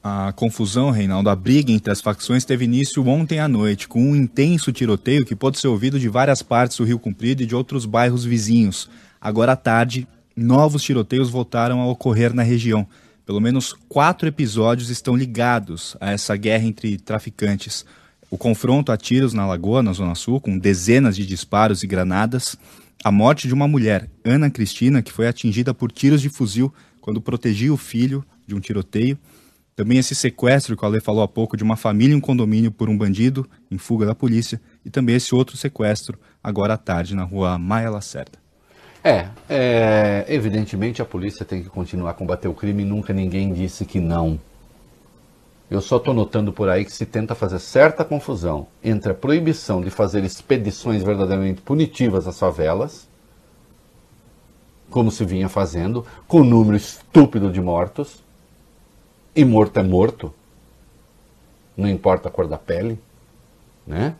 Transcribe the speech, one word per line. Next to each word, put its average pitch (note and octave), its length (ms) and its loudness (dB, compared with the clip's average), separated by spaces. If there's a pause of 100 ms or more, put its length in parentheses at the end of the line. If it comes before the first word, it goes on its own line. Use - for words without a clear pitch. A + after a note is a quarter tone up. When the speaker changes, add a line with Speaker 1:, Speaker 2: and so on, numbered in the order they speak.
Speaker 1:
A G2 280 -4
confusão, A#2 580 -2
Reinaldo, G2+ 380 0
a G2+ 60 2
briga B2 360 2
entre G#2+ 200 0
as G2 100 -4
facções B2 420 -2
teve B2+ 220 -2
início B2+ 420 0
ontem D3+ 320 0
à D3+ 80 0
noite, G#2+ 400 0
com A#2 140 0
um C#3+ 140 4
intenso C#3+ 560 2
tiroteio B2 540 0
que A2+ 100 -6
pôde C3+ 220 -2
ser C#3 120 0
ouvido B2 280 0
de B2 120 -2
várias B2+ 340 2
partes A#2+ 340 0
do A#2 60 0
Rio A#2 160 0
Comprido A#2 420 -4
e A#2+ 40 -2
de A2+ 100 -4
outros C3 300 -4
bairros A#2+ 400 0
vizinhos. A2+ 640 2 (300)
Agora A2+ 340 2
à - 20 4
tarde, B2 500 0 (300)
novos C3+ 480 4
tiroteios B2 460 0
voltaram B2 520 -2
a B2 60 0
ocorrer A#2 460 2
na B2 100 0
região. A2+ 420 2 (400)
Pelo G2+ 140 -4
menos B2 320 0 (160)
quatro D#3+ 400 2
episódios A#2+ 640 0
estão B2 260 -2
ligados A#2+ 840 -2
a G2+ 100 -4
essa G2+ 240 -4
guerra A2 300 0
entre G#2+ 320 -4
traficantes. G#2 880 -6 (440)
O - 80 -8
confronto B2 540 0
a G#2+ 60 0
tiros B2 360 0
na G2 140 0
Lagoa, F#2+ 340 0
na G#2 120 0
Zona F2 220 -4
Sul, B2+ 260 -2
com F#2+ 160 -4
dezenas G2+ 580 2
de G2 100 -4
disparos G2+ 560 0
e G2 60 -6
granadas. G2 720 -2 (440)
A A2 80 0
morte A#2+ 380 4
de B2+ 60 0
uma C#3+ 160 2
mulher, A2 400 2 (160)
Ana C#3 240 4
Cristina, A#2+ 520 2
que - 120 -10
foi A2+ 140 0
atingida A#2+ 460 -2
por A#2+ 160 -4
tiros C#3+ 320 2
de C3+ 60 -2
fuzil B2+ 460 -2 (260)
quando G#2+ 220 -6
protegia A#2+ 520 -2
o C3+ 40 0
filho C3+ 480 -2 (200)
de G2+ 80 -10
um G2 60 -4
tiroteio. G#2+ 580 -2 (580)
Também A2+ 220 2
esse C3 160 0
sequestro B2 640 0
que - 60 -6
o - 20 -2
Ale A2 140 0
falou G#2+ 240 0
há G2 40 0
pouco A2+ 300 -4
de G#2+ 60 -4
uma A2 120 2
família A2 380 2
em D3 40 4
um C#3 40 2
condomínio A2+ 500 2
por A2 180 -4
um G#2+ 80 2
bandido A2+ 500 0 (240)
em F#2+ 60 -8
fuga A2 280 -2
da G#2+ 80 0
polícia. A#2 480 -2 (240)
E - 40 -14
também A#2+ 260 0
esse A#2+ 180 -2
outro B2 240 0
sequestro - 640 -4 (240)
agora G#2 300 -2
à A2 40 -2
tarde F2 380 -6
na F#2+ 80 -4
rua F#2 340 -4
Maia A2 320 -4
Lacerda. - 480 -12 (640)
Speaker 2:
É, F#2+ 240 2 (220)
é, A2 800 2
evidentemente A2 720 -2
a A#2 40 -2
polícia G2 380 -8
tem F#2 180 -8
que F2+ 80 -14
continuar F2 420 -6
a - 20 -8
combater F2+ 340 -6
o F2 60 -4
crime G2+ 300 -4
e - 20 -2
nunca G#2 260 -4
ninguém F#2+ 400 -2
disse F#2 320 -6
que F#2+ 160 -4
não. E2 400 -2 (1300)
Eu G2 120 -2
só B2 180 0
tô C3+ 140 -2
notando G#2 400 -2
por G2 160 -2
aí F#2+ 160 0
que - 60 -20
se - 140 -8
tenta A2+ 300 -6
fazer F#2 240 -4
certa D#3 460 2
confusão F2 600 -6 (140)
entre G#2+ 300 -2
a F#2 40 -2
proibição D3+ 640 -2
de F#2 80 -6
fazer G2 340 -2
expedições G#2 800 -4
verdadeiramente F#2+ 580 -2
punitivas B2+ 680 0
às F2 120 -10
favelas, F2 680 -2 (1800)
como A2+ 200 2
se G#2 160 -4
vinha F#2 240 -2
fazendo, F#2+ 560 -4 (220)
com E3 160 8
número A2+ 340 6
estúpido G#2+ 760 4
de F#2 80 -2
mortos, F2+ 640 -4 (1120)
e D#3 80 6
morto A2 360 4
é G2 40 2
morto, F#2 480 2 (1400)
não G2 140 0
importa F#2 400 0
a - 20 -10
cor F2 160 -2
da D#2 100 -8
pele, G#2+ 420 -6 (840)
né? A2 340 -4